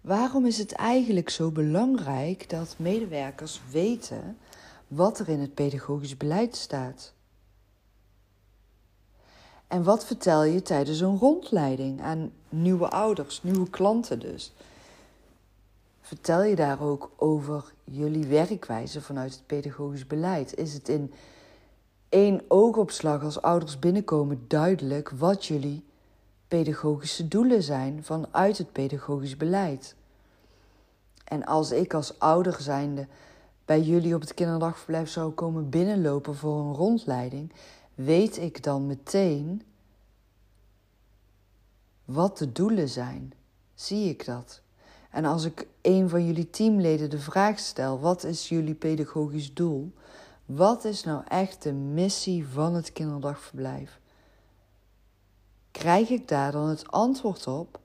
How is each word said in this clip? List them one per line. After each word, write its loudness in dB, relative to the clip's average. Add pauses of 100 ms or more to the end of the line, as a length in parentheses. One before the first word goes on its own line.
waarom 2
is 2
het -6
eigenlijk 2
zo 0
belangrijk 0
dat -6
medewerkers -4 (100)
weten -2 (500)
wat 2
er -6
in 0
het -6
pedagogisch -4
beleid 0
staat? -8 (2500)
En 0
wat 4
vertel 4
je 2
tijdens 0
een 2
rondleiding 2
aan -4 (160)
nieuwe 2
ouders, -2
nieuwe 0
klanten 2
dus? -12 (1500)
Vertel 0
je 4
daar 0
ook -4
over -2 (120)
jullie -2
werkwijze 0
vanuit -8
het -20
pedagogisch -6
beleid? -4
Is -6
het -12
in -2 (960)
één 6
oogopslag 4
als -6
ouders 0
binnenkomen 2
duidelijk 0
wat 0
jullie -4 (640)
pedagogische -2
doelen 4
zijn -4
vanuit 0
het -8
pedagogisch -4
beleid? -2 (1300)
En -6
als 2
ik 0
als -4
ouder 4
zijnde -4 (580)
bij 4
jullie 4
op 0
het -12
kinderdagverblijf -2
zou -4
komen -4
binnenlopen 2
voor -2
een -4
rondleiding, 0 (440)
weet 2
ik -8
dan -2
meteen -2 (2500)
wat 0
de -4
doelen 2
zijn? -8 (420)
Zie -4
ik -6
dat? -12 (480)
En -2
als 2
ik -6 (160)
een 6
van 2
jullie -2
teamleden 4
de -4
vraag 2
stel: -4
"Wat 0
is -6
jullie 0
pedagogisch -4
doel? -2 (520)
Wat 2
is -4
nou -4
echt -2
de -2
missie -2
van -2
het -4
kinderdagverblijf?" -8 (1700)
Krijg 4
ik -2
daar 0
dan 0
het -4
antwoord 0
op -8